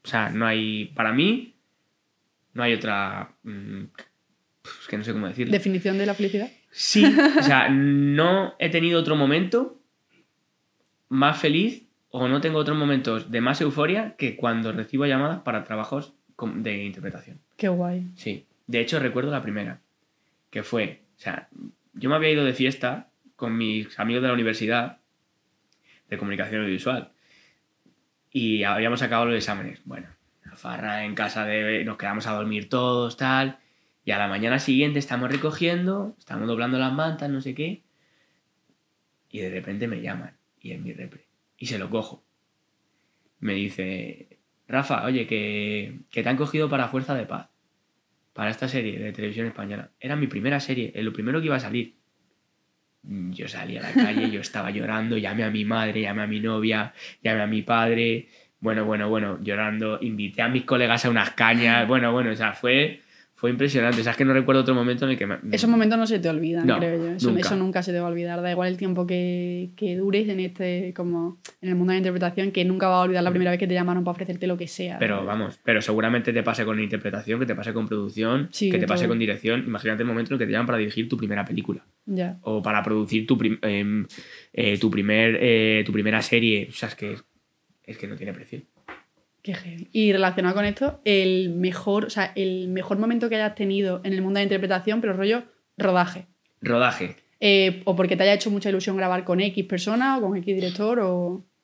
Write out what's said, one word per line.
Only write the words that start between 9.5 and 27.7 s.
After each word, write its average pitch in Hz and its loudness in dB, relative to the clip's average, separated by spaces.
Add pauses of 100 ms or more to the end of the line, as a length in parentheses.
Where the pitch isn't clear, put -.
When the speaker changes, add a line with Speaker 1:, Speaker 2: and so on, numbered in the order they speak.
Speaker 1:
más 143 4
feliz 170 2 (240)
o 127 -2
no 135 2
tengo 160 0
otros 151 0
momentos 131 0
de 117 0
más 131 0
euforia 170 0
que 127 -4
cuando 113 0
recibo 131 -2
llamadas 143 0
para 113 -4
trabajos 113 -6 (240)
com-, 110 -6
de 104 -6
interpretación. - -12 (180)
Speaker 2:
Qué 208 0
guay. 180 -2 (120)
Speaker 1:
Sí. - -8 (200)
De 117 0
hecho, 131 0
recuerdo 131 -2
la 135 -4
primera, 104 -8 (720)
que 107 -8
fue, 110 -2 (140)
o - -20
sea, - -8 (460)
yo - -4
me 156 4
había 156 4
ido 151 4
de 131 2
fiesta 131 -2 (260)
con 113 -4
mis 107 -2
amigos 117 0
de 131 2
la 123 2
universidad 113 -2 (1080)
de 104 -8
comunicación 101 -4
audiovisual 107 -4 (1200)